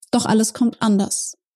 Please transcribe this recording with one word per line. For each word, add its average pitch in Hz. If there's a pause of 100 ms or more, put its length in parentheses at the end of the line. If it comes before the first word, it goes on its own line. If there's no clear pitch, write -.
Doch -
alles 220
kommt -
anders. - (180)